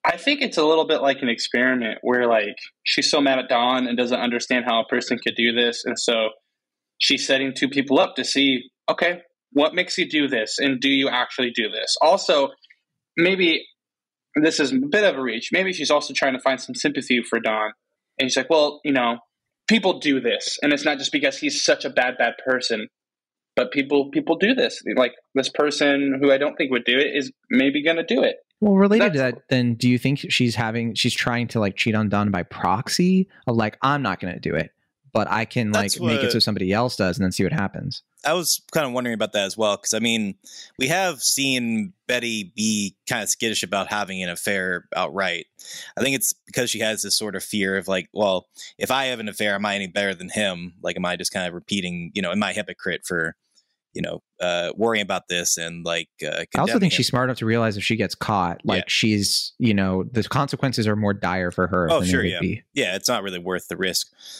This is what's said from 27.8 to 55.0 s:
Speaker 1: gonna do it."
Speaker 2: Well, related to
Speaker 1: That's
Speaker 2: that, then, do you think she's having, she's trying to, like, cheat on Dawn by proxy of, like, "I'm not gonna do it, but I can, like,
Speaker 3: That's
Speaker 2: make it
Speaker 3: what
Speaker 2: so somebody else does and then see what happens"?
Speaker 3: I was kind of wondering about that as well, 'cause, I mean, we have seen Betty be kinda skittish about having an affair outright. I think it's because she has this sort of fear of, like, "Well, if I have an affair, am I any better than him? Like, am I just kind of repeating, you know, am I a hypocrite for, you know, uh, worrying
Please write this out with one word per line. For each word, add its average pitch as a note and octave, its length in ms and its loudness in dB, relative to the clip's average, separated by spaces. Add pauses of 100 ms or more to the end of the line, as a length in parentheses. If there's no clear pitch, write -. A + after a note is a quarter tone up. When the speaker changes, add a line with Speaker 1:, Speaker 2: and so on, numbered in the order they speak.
Speaker 1:
gonna E3 220 2
do A#3+ 180 2
it." A#2 140 0 (220)
Speaker 2:
Well, G#3 160 4
related G3+ 380 6
to C#3 60 2
Speaker 1:
That's B2+ 180 0
Speaker 2:
that, - 120 -20
then, A#2+ 260 2
do B2 140 0
you B2 100 6
think C#3 200 0 (120)
she's A#2 240 2
having, A2+ 400 0
she's - 180 2
trying A#2+ 360 0
to, A#2 100 0
like, G2+ 180 2
cheat A2 180 0
on G#2+ 140 2
Dawn G#2 220 2
by F2+ 120 0
proxy F3+ 840 2 (180)
of, A#2+ 80 2
like, G#2+ 260 0
"I'm C#3+ 200 2
not G2 180 -2
gonna F2+ 200 -6
do - 160 -4
it, D#2 160 -2 (420)
but A2 160 0
I A2 160 0
can, A2 260 -2
like, G#2 220 2
Speaker 3:
That's - 80 -4
Speaker 2:
make A2+ 220 2
it - 20 -
Speaker 3:
what - 60 0
Speaker 2:
so A2 80 2
somebody F#2+ 340 0
else A#2+ 220 2
does F#2 220 0
and G2 60 0
then F#2 80 2
see - 120 0
what F#2 100 2
happens"? - 480 -4 (240)
Speaker 3:
I D3+ 80 2
was F3 260 0 (120)
kind D#3 160 2
of B2 60 -6
wondering B2 200 -2
about G#2+ 200 -4
that G2+ 120 0
as F#2+ 100 -6
well, G#2 220 0
'cause, - 160 -4
I A2 60 0
mean, A2 340 0 (460)
we B2+ 80 0
have F3 340 0
seen A#2 720 -2 (140)
Betty A#2 480 -4
be G#2 400 -2 (100)
kinda A2 220 -4
skittish A2+ 340 -2
about F#2+ 280 -4
having F#2+ 340 -4
an F2+ 60 -6
affair F#2 680 -4
outright. F2 500 -4 (500)
I G2+ 60 -6
think C3+ 140 0
it's - 180 -2 (140)
because B2 240 -2
she A2 80 -4
has A2 240 -2
this G2 120 0
sort G#2 200 -4
of F#2 80 -8
fear F#2+ 340 -2
of, F#2 100 -6
like, F#2 260 -2
"Well, F#2+ 340 0 (320)
if G2+ 100 -4
I C3+ 160 0
have B2 140 -4
an G#2+ 100 -8
affair, G#2 240 -2
am G#2 140 -2
I G2 80 -2
any G2 120 -4
better G2 280 -2
than F2 140 -14
him? F2+ 520 -4
Like, F2 140 -4
am F2+ 100 -4
I F2 100 -2
just F2 160 -6
kind F#2 160 -4
of E2+ 60 -6
repeating, F2 640 -6
you G2 80 -2
know, F2 80 -4
am G#2 100 -2
I F#2+ 100 -2
a - 40 -6
hypocrite F2+ 500 -8
for, E2 300 -4 (580)
you F2 80 -8
know, E2 220 -8 (180)
uh, F2 340 -2
worrying A2 280 0